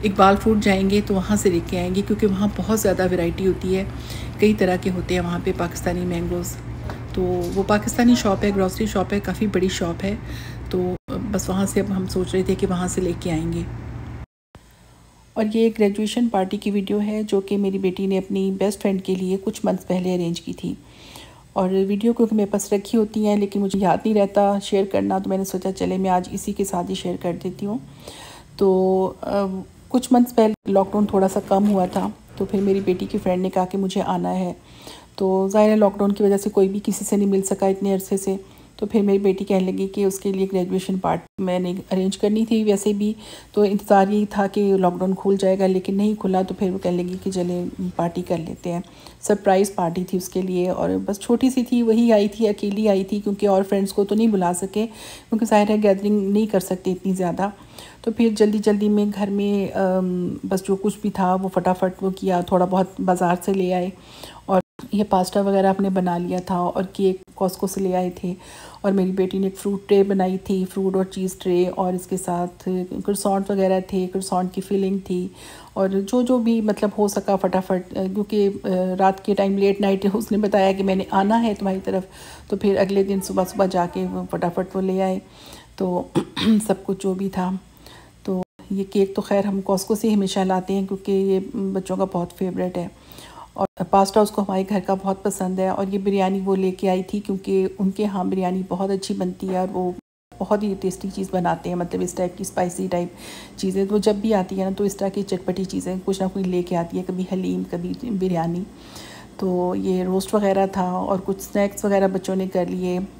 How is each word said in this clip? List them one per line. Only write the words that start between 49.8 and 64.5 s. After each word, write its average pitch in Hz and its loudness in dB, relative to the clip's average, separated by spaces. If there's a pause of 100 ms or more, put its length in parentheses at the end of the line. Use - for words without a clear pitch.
थी 185 -4
उसके 185 -4
लिए, 180 0
और 180 0
बस 196 -4
छोटी 240 2
सी 254 0
थी, 240 2
वही 233 4
आई 208 6
थी, 214 0
अकेली 208 0
आई 196 4
थी, 208 -2
क्योंकि 202 -2
और 196 6
friends 196 0
को 202 2
तो 202 0
नहीं 220 4
बुला 180 2
सके, 196 -2
क्योंकि - -4
ज़ाहिर 208 4
है 214 4
gathering 202 2
नहीं 214 4
कर 196 2
सकते 185 -4
इतनी 185 -2
ज़्यादा। 185 -2 (520)
तो 226 0
फिर 226 4
जल्दी 214 4
जल्दी 208 2
में 208 4
घर 202 -2
में, 202 0
अम, 185 0
बस 190 -2
जो 196 2
कुछ 202 -4
भी 208 -2
था 185 0
वो 190 -2
फटाफट 185 0 (100)
वो 190 0
किया, 185 0
थोड़ा 180 2
बहुत 190 0
बाज़ार 180 2
से 196 2
ले 185 0
आए 185 -2 (560)
और 190 4 (180)